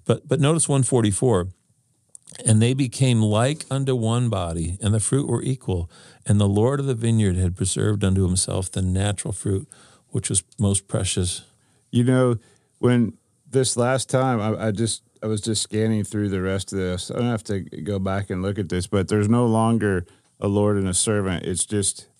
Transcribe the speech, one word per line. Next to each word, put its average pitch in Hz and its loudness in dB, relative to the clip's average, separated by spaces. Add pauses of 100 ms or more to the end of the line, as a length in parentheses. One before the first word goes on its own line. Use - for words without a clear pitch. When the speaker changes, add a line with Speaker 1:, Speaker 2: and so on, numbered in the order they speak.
Speaker 1:
But, - 0
but 147 0
notice 151 2
one 139 2
forty-four. 110 2 (1000)
And 110 4
they 120 4
became 127 0
like 110 0
unto 135 -2
one 117 0
body, 85 -4
and 104 0
the 110 0
fruit - -2
were 120 -2
equal. 92 -4 (360)
And 104 2
the 104 4
Lord 120 2
of 139 -4
the 135 0
vineyard 110 2
had 90 0
preserved 104 0
unto 95 2
himself 95 -2
the - -4
natural 95 -2
fruit, 98 -4 (440)
which - -6
was 113 -2 (160)
most 98 0
precious. - -4 (460)
Speaker 2:
You 120 2
know, 127 4 (440)
when 120 2 (360)
this 131 0
last 123 0
time, 127 2
I, 104 -2
I 107 0
just, 107 -4 (200)
I 107 -4
was 110 -2
just 110 -2
scanning 110 0
through 104 -2
the 95 -2
rest 95 -4
of 98 -4
this. 90 -4
I - -8
don't 123 -2
have 113 -4
to 98 -4
go 92 -6
back 95 -2
and 92 -4
look 101 -2
at 92 -4
this, 90 -2
but 98 0
there's 104 2
no 120 4
longer 110 2 (340)
a 101 -2
Lord 104 2
and 98 0
a 90 0
servant. 95 0
It's 87 -2
just - -4 (120)